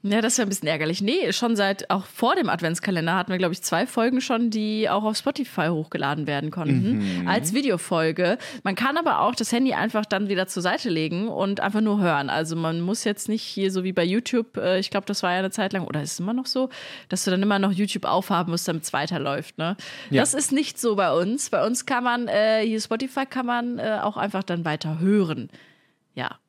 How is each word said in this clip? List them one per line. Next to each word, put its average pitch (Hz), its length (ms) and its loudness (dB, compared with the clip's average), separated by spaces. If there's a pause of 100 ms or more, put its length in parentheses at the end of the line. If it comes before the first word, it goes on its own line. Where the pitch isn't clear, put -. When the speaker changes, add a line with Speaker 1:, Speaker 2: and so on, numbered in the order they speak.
Speaker 1:
Ja, 202 160 4
das 226 120 2
ist - 60 2
ja 233 60 2
ein 196 40 0
bisschen - 180 -4
ärgerlich. 156 340 0
Nee, 233 320 2
schon 233 220 2
seit, 196 340 0
auch 190 180 0
vor 254 280 2
dem 339 140 2
Adventskalender 170 640 0
hatten 190 160 0
wir, 185 80 0
glaub 180 140 2
ich, - 100 -6
zwei 180 240 0
Folgen 247 340 2
schon, 240 300 0
die 214 400 0
auch 208 140 0
auf 214 120 0
Spotify 233 520 -2
hochgeladen 156 580 -2
werden 147 240 -2
konnten, 175 720 0
Speaker 2:
Mhm. 175 80 -2
Speaker 1:
als 185 260 0
Videofolge. 180 840 2 (280)
Man 190 100 0
kann 269 220 0
aber 330 240 2
auch 240 160 2
das 233 160 -2
Handy 254 220 2
einfach 214 300 0
dann 202 240 -2
wieder 185 200 0
zur - 120 -4
Seite 185 280 0
legen 170 400 0
und 196 320 0
einfach 208 220 0
nur 208 180 2
hören. 147 300 2
Also 160 260 -2
man 165 240 -2
muss 185 240 -2
jetzt 208 240 -2
nicht 220 160 -2
hier 190 260 -2
so 185 140 -2
wie 185 80 -2
bei 180 100 2
YouTube, 226 540 0
äh, 185 240 2
ich 190 100 -4
glaub, 196 160 -2
das 202 160 -4
war 180 120 2
ja 185 40 2
eine 190 140 -2
Zeit 196 200 -2
lang, 185 140 -2
oder 151 160 -4
ist 156 120 -6
es - 60 -10
immer 190 140 -2
noch 254 120 -2
so, 262 220 0 (400)
dass - 160 -2
du 196 60 2
dann 185 100 2
immer 202 200 2
noch 196 100 4
YouTube 196 340 0
aufhaben 175 460 0
musst, 170 160 -2
damit's 165 260 -4
weiterläuft, 147 680 -2
ne? 165 180 -2 (340)
Speaker 2:
Ja. 143 120 6
Speaker 1:
Das - 120 2
ist 285 160 0
nicht 277 300 0
so 220 160 2
bei 180 160 2
uns. 190 360 0
Bei 170 160 2
uns 240 220 -2
kann 247 160 0
man, 240 240 0
äh, 220 400 2
hier 220 140 0
Spotify 254 440 -4
kann 254 220 -4
man, 240 320 -2
äh, 214 240 -2
auch 208 140 -2
einfach 202 260 -2
dann 170 220 -2
weiter 156 340 -2
hören. 170 500 2 (680)
Ja. 127 140 -4 (180)